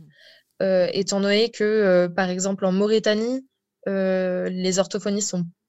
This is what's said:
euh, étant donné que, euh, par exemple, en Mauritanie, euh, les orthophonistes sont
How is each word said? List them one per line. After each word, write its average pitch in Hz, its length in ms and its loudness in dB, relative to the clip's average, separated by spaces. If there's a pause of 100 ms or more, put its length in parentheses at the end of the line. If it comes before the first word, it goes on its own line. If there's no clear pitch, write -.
(600)
euh, 185 320 2
étant 196 260 -2
donné 208 320 2
que, 214 140 -2
euh, 190 420 4
par 180 220 -2
exemple, 190 360 -2
en 185 60 2
Mauritanie, 214 760 0 (440)
euh, 185 600 -2
les 185 300 -2
orthophonistes 202 500 -2
sont 180 160 -4 (240)